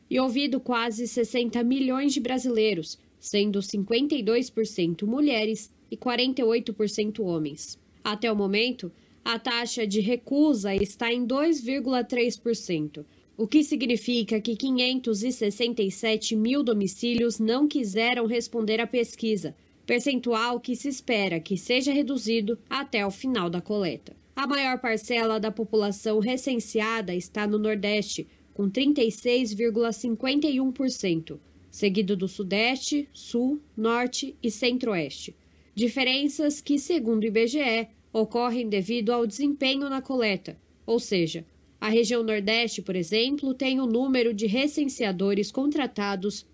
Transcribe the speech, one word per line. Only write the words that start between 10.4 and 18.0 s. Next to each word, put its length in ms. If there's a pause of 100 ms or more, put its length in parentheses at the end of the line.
está 400
em 140
dois 340
vírgula 420
três 320
por 200
cento, 500 (300)
o 120
que 160
significa 760
que 160
quinhentos 680
e 80
sessenta 500
e 80
sete 460
mil 260
domicílios 760
não 280
quiseram 600